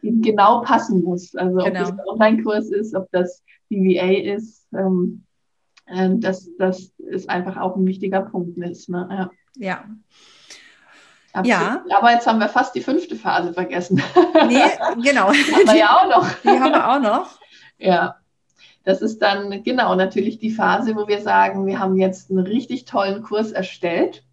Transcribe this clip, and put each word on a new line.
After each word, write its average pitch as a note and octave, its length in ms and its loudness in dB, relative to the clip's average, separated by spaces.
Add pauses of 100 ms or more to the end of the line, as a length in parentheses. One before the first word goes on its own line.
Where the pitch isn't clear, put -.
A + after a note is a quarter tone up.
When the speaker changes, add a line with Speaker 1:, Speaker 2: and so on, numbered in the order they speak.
Speaker 1:
eben A3 200 0
genau G#3+ 400 4
passen G3+ 400 0
muss. F3 320 -6
Also F#3 240 -2
ob F#3 160 -2
das F3+ 160 -4
Speaker 2:
Genau. F#3+ 120 -12
Speaker 1:
ein F#3+ 60 -10
Online-Kurs G#3+ 640 0
ist, G3+ 260 -4
ob F#3 160 -6
das F3+ 320 -4 (240)
die G#3 80 -6
V F#3 260 2
A F#3 80 0
ist, G3+ 640 -4
ähm, F#3 480 -2 (640)
ähm, F#3 340 0
dass, F#3+ 280 -6 (100)
dass F#3+ 340 -4 (180)
es F#3+ 180 -10
einfach F#3 300 -6
auch F#3 180 -6
ein F#3+ 100 0
wichtiger F#3+ 360 -2
Punkt F3 360 -8
ist. F3 300 -12
Ne? F3+ 220 -8
Ja. F#3+ 200 -8 (260)
Speaker 2:
Ja. F#3+ 280 -10 (1500)
Speaker 1:
Absolut. G3+ 560 0
Speaker 2:
Ja. G3+ 80 2
Speaker 1:
Aber A#3 140 6
jetzt A#3 140 2
haben A3 140 2
wir G#3 80 0
fast - 260 -2
die A#3+ 60 -4
fünfte A#3 340 -4
Phase F3 380 -4
vergessen. F3+ 480 -2 (480)
Speaker 2:
Nee, B3 140 4 (400)
genau. A#3+ 280 4
Speaker 1:
<laughs> - 20 4
Die D4 220 2
haben F#4+ 120 6
wir D#4+ 100 6
ja D#4 180 6
auch F#4 140 6
noch. C#4 180 4 (160)
Speaker 2:
Die F#4 160 4
haben C#4 140 2
wir D4 180 2
auch C#4 100 2
noch. B3+ 380 -2 (380)
Speaker 1:
Ja. F3 400 0 (680)
Das F#3+ 180 0
ist A3 180 -4
dann G3+ 420 -2
genau A#3+ 320 0
natürlich F#3+ 440 -2
die A3 120 -6
Phase, G#3+ 460 -2
wo G#3 100 -4
wir G3+ 140 -2
sagen, G3 460 0
wir F#3+ 120 -4
haben F#3+ 180 0
jetzt F#3+ 340 -2
einen F#3+ 80 0
richtig G#3+ 480 -4
tollen G3 360 -4
Kurs G#3+ 300 -4
erstellt. F#3 800 -4